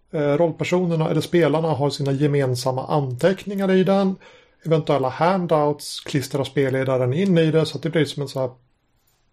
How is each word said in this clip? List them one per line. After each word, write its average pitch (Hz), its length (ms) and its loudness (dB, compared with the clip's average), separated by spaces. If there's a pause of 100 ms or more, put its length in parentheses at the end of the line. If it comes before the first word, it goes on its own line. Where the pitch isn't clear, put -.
(120)
Eh, 147 220 0
rollpersonerna 165 760 0
eller 160 120 0
spelarna 160 460 2
har 143 220 0
sina 139 220 -4
gemensamma 135 760 0
anteckningar 190 840 0
i 190 120 6
den. 190 320 2 (500)
Eventuella 151 440 2
handouts 156 920 0
klistrar 135 440 -4
spelledaren 131 720 0
in 185 240 2
i 160 140 4
det 156 140 2
så 151 120 -8
att - 60 -12
det 165 60 -4
blir 156 160 2
som - 180 -8
en 135 60 -8
så 139 100 -6
här, 131 100 -2 (840)